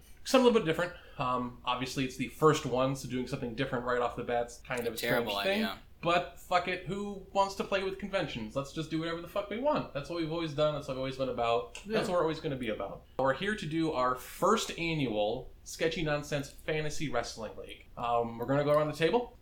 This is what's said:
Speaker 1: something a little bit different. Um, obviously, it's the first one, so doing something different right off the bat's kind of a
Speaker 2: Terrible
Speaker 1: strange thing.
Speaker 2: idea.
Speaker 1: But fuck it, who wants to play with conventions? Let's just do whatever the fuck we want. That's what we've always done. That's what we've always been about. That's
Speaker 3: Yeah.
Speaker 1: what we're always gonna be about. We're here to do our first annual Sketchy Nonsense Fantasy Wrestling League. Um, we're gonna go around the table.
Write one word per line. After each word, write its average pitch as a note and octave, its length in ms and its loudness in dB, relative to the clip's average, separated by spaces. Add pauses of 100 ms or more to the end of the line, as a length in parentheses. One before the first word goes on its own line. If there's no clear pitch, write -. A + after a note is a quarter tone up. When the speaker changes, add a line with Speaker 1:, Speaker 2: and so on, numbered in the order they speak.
(240)
Speaker 1:
something B3+ 200 6
a B3 40 10
little A3 120 6
bit D#3 60 -2
different. E3+ 260 0 (260)
Um, B2 460 -2
obviously, B2+ 400 -2
it's B2+ 120 -6
the A#2+ 120 -4
first D3 380 4
one, C3 300 2
so C3+ 120 -8
doing B2 200 -2
something A#2+ 260 -6
different C3 300 -2
right B2 160 2
off A#2+ 160 0
the A#2+ 80 -6
bat's A#2+ 420 -2
kind A#2+ 220 -2
of A2 60 -4
a - 20 -10
Speaker 2:
Terrible A#2+ 420 0
Speaker 1:
strange G2+ 80 0
thing. G2 200 2
Speaker 2:
idea. F#2+ 120 -6 (240)
Speaker 1:
But F3 380 0
fuck F3+ 260 0
it, F3+ 220 -4
who G3+ 340 -6 (100)
wants G3 220 2
to G#3+ 100 -2
play G3 200 0
with F#3+ 160 -4
conventions? C#3 560 -4
Let's C#3 160 -4
just D#3+ 180 -6
do D#3+ 80 -2
whatever E3 240 -4
the F3 60 -12
fuck G3+ 200 -4
we A3 120 -6
want. C#4+ 340 0
That's C#3 160 -6
what E3+ 100 -4
we've D#3 120 -2
always E3 200 -2
done. D3+ 220 2
That's C#3 140 -8
what C3+ 60 -2
we've C3 40 -6
always C3 180 -4
been C3 120 -2
about. A#2 460 2
That's - 120 -14
Speaker 3:
Yeah. G#2+ 140 0
Speaker 1:
what - 100 0
we're F3 120 4
always D#3 180 0
gonna C#3 160 -2
be A#2 140 -2
about. G2 320 -6 (180)
We're C3+ 140 4
here G#3 200 0
to F3+ 120 -6
do D#3+ 260 0
our B2+ 240 2
first G3 640 2
annual B2+ 720 0 (100)
Sketchy E3 400 -2
Nonsense D3 480 -2 (160)
Fantasy D3+ 420 0
Wrestling A2+ 480 -4
League. G2 300 -14 (100)
Um, A#2 400 2
we're A#2 100 -6
gonna C#3 180 4
go D3 80 6
around D3+ 160 6
the C#3+ 80 -4
table. F3 460 2